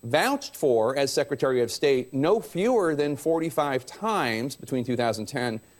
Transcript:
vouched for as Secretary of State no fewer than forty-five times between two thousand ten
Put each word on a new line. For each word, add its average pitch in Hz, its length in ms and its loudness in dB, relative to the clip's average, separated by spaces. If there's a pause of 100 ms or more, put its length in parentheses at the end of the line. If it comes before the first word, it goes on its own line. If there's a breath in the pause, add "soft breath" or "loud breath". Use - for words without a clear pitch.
vouched 180 520 0
for 123 420 2
as 139 160 0
Secretary 135 480 0
of 117 100 0
State 135 420 0
no 160 260 4
fewer 185 560 0
than 147 200 0
forty-five 156 680 -2
times 139 720 -2
between 127 280 -4
two 123 140 -2
thousand 110 300 0
ten 123 340 -4 (180 soft breath)